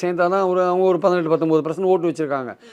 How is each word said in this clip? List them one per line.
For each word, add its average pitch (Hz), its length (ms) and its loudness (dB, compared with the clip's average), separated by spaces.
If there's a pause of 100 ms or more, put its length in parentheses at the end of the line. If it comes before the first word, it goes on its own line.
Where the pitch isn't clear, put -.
சேர்ந்தா 175 280 0
தான் 196 120 0
ஒரு, 185 200 0
அவங்க 180 240 2
ஒரு 180 140 2
பதினெட்டு, 175 300 0
பத்தொன்பது 160 400 2
பர்சன்ட் 160 140 -6
ஓட்டு 180 240 0
வச்சிருக்காங்க. 139 500 -6 (160)